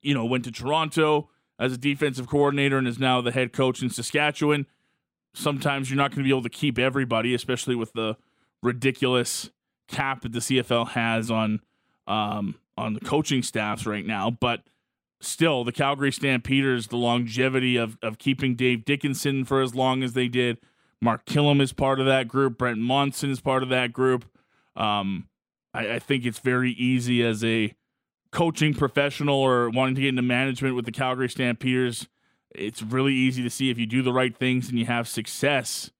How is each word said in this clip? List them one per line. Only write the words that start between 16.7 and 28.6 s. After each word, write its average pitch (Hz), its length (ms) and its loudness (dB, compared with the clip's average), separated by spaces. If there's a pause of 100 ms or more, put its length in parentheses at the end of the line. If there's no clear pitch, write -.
the 120 100 -4
longevity 123 760 2
of, 113 260 -2
of 110 160 -6
keeping 131 380 0
Dave 123 300 0
Dickinson 139 580 -2
for 135 180 0
as 123 140 -2
long 131 260 2
as 123 120 -4
they 127 160 0
did, 120 280 0 (440)
Mark 117 240 0
Killam 147 360 4
is 131 120 0
part 135 260 2
of 131 60 2
that 131 240 4
group, 131 280 2
Brent 120 220 0
Monson 139 500 0
is 131 120 -4
part 131 200 2
of 127 80 -4
that 127 220 0
group. 127 340 2 (500)
Um, 98 520 -2 (460)
I, 117 220 -6
I 110 40 -4
think 131 260 -2
it's 117 140 -4
very 127 320 0
easy 123 500 0
as 113 220 0
a 113 320 0 (560)
coaching 156 420 2